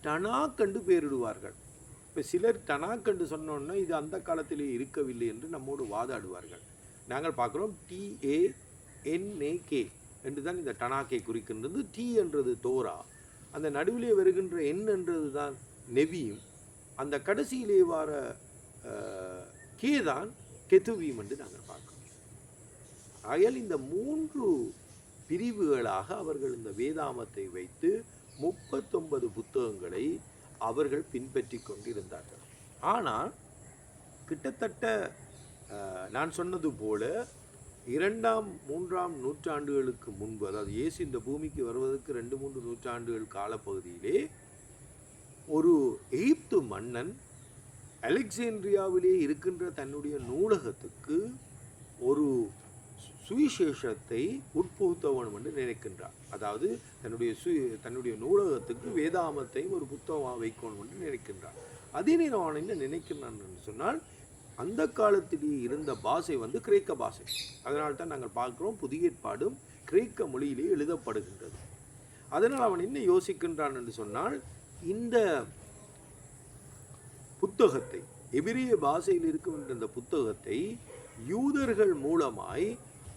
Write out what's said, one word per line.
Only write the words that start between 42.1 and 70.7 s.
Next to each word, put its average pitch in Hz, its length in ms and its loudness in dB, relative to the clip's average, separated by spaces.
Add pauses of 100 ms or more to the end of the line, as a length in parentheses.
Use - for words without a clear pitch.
ரெண்டு, 120 240 -4
மூன்று 135 240 -8
நூற்றாண்டுகள் 117 760 -6
காலப்பகுதியிலே 98 840 -2 (1300)
ஒரு 160 260 8 (360)
எகிப்து 220 520 4
மன்னன் 120 500 -4 (920)
அலெக்சாண்ட்ரியாவிலே 196 1160 4
இருக்கின்ற 165 520 0
தன்னுடைய 147 520 -6
நூலகத்துக்கு 151 920 0 (840)
ஒரு 143 260 4 (960)
சுவிசேஷத்தை 151 960 2 (340)
உட்புகுத்த 175 540 2
வேணும் 120 260 0
என்று 120 180 -8
நினைக்கின்றார். 110 600 -6 (160)
அதாவது 107 380 -2 (280)
தன்னுடைய 117 360 -2
சு-, 165 240 0 (240)
தன்னுடைய 120 360 -4
நூலகத்துக்கு 170 800 2
வேதாமத்தையும் 160 800 0
ஒரு 151 100 -4
புத்தகமாக 139 540 -4
வைக்கணும் 110 420 -6
என்று 120 160 -14
நினைக்கின்றார். 123 600 -10 (340)
அதே 208 240 4
நேரம் 269 280 2
அவன் 151 180 -2
என்ன 202 140 -2
நினைக்கிறான் 143 640 -6
என்று 92 260 -14
சொன்னால், 156 340 -2 (600)
அந்த 220 300 -2
காலத்திலேயே 165 720 4
இருந்த 143 360 -2
பாஷை 147 400 0
வந்து 123 240 -2
கிரேக்க 202 340 4
பாஷை. - 320 -4 (360)
அதனால்தான் 151 520 -2
நாங்கள் 123 220 -8
பார்க்கிறோம் 127 440 -2
புதிய 160 300 2
ஏற்பாடும் 127 480 -2 (260)
கிரேக்க 202 420 2
மொழியிலே 139 460 -2